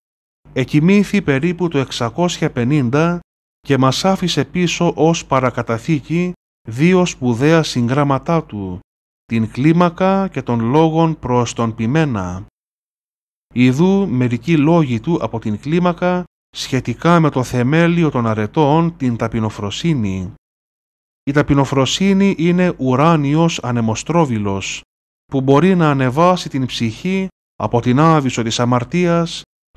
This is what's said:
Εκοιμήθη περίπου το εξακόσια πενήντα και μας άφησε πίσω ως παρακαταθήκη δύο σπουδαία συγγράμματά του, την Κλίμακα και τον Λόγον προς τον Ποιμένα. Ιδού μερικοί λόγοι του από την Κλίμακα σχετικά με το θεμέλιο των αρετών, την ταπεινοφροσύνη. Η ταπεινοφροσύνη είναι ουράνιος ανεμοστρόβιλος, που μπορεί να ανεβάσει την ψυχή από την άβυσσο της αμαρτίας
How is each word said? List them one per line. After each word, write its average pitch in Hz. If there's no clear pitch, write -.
Εκοιμήθη 180
περίπου 170
το 143
εξακόσια 147
πενήντα 143
και 135
μας 131
άφησε 185
πίσω 175
ως 165
παρακαταθήκη 131
δύο 175
σπουδαία 143
συγγράμματά 139
του, 95
την 113
Κλίμακα 175
και 139
τον 120
Λόγον 160
προς 123
τον 117
Ποιμένα. 110
Ιδού 170
μερικοί 123
λόγοι 143
του 160
από 113
την 104
Κλίμακα 180
σχετικά 135
με 151
το 135
θεμέλιο 160
των 117
αρετών, 147
την 120
ταπεινοφροσύνη. 110
Η 143
ταπεινοφροσύνη 147
είναι 175
ουράνιος 147
ανεμοστρόβιλος, 113
που 135
μπορεί 143
να 165
ανεβάσει 143
την 131
ψυχή 180
από 117
την 123
άβυσσο 151
της 113
αμαρτίας 165